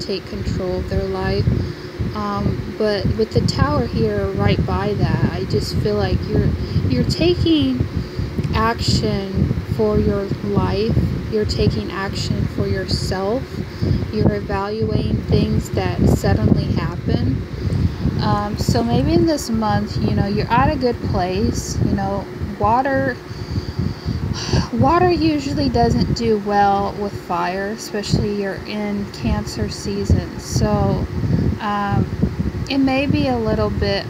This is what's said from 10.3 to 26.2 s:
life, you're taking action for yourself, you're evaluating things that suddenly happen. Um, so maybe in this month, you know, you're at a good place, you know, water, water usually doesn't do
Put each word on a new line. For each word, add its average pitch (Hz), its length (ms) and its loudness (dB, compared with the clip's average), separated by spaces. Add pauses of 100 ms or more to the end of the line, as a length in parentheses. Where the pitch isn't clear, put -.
life, 196 520 2 (360)
you're 214 120 2
taking 208 460 2
action 196 640 -2
for 196 140 -2
yourself, 196 760 -2 (680)
you're 208 220 4
evaluating 208 880 -2
things 170 480 2
that 185 300 -2 (100)
suddenly - 560 2
happen. - 720 -2 (840)
Um, 208 340 0
so - 280 0
maybe 269 300 2
in 339 120 2
this 294 240 -2
month, 214 500 0
you 208 140 0
know, 202 120 2
you're 202 200 -2
at 262 240 4
a 302 60 0
good 247 200 0 (140)
place, 196 720 -2
you 196 60 2
know, 196 340 0 (360)
water, 262 560 2 (1600)
water 320 360 4
usually 294 580 0
doesn't 233 460 2
do 226 320 2